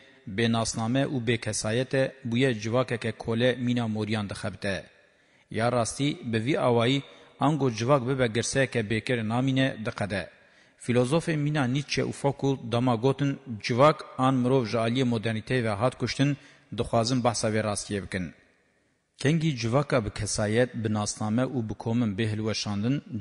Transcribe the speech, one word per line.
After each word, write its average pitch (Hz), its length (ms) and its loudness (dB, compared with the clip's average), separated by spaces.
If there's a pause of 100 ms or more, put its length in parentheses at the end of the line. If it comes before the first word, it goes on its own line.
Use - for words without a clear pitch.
(280)
به 113 200 0
ناسنامه 113 580 0
و 135 140 -2
به 117 180 0
کسایت 120 720 -2 (120)
بویه 123 300 2
جواکه 113 440 0
که 110 140 -4
کوله 117 480 0
مینا 120 280 0
موریان 107 400 -2
دخبته. 95 560 -6 (680)
یا 110 180 0
راستی 127 480 0 (140)
به 110 80 2
وی 120 180 0
آوایی 127 460 2 (380)
انگو 139 280 2
جواک 117 340 2
ببه 127 240 0
گرسه 117 400 0
که 117 160 -2
بیکر 113 380 -2
نامینه 131 640 0
دقده. 98 420 -4 (500)
فیلوزوف 123 520 2
مینا 151 360 0
نیچه 131 380 0
و 123 80 -2
فوکول 135 460 0 (140)
دما 120 260 4
گوتن 135 420 0 (200)
جواک 131 360 4 (220)
آن 131 160 2
مروف 123 380 2
جالی 117 320 0
مدرنیته 113 680 0
و 101 40 -2
هات 120 240 0
کشتن 139 360 0 (420)
دخوازن 117 440 2
بحثا 113 280 0
وی 107 120 0
راستیه 104 400 -4
بکن. 90 320 -6 (840)
کنگی 156 340 2
جواکا 123 480 2
به 104 80 -4
کسایت 110 640 0
به 113 160 -2
ناسنامه 107 540 0
و 135 180 -2
به 107 120 -4
کومن 113 420 -2
به 113 120 0
هلوشاندن، 107 720 -2 (200)